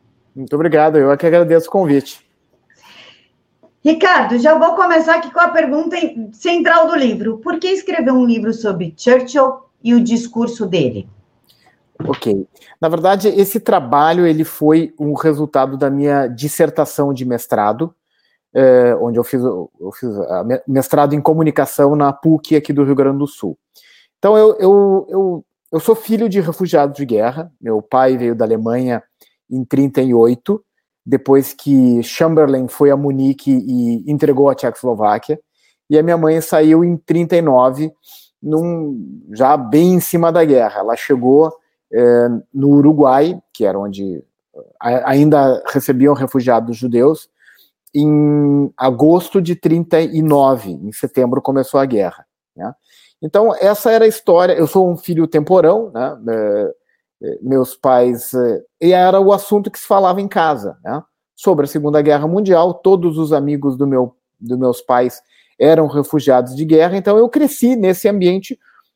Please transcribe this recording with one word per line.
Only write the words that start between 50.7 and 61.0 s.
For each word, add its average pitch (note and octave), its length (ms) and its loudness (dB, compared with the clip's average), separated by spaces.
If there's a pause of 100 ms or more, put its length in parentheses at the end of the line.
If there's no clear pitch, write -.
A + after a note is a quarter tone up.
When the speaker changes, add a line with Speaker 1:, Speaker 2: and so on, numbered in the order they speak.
Speaker 1:
setembro B2+ 500 -2
começou C3+ 380 -2
a C3+ 60 2
guerra, G2+ 400 -4 (280)
né? G2+ 220 -14 (460)
Então, G3+ 340 0
essa G#3 340 0
era A3+ 140 4
a A3 40 4
história. F3+ 440 2
Eu D#3+ 160 0
sou F#3 240 0
um E3 60 -6
filho E3 280 -4
temporão, F3+ 680 0
né? B2+ 240 -8 (100)
É, G#2 460 -2 (500)
é, - 180 -10
meus B2+ 320 -2
pais, B2 600 0
é, A#2+ 280 -2 (200)
e E3+ 100 4
era F#3 300 4
o G3 100 4
assunto G3+ 400 -2
que - 80 -18
se - 80 -18
falava G3 320 0
em G3 80 -8
casa, D3+ 560 -4
né? B2+ 180 -10 (320)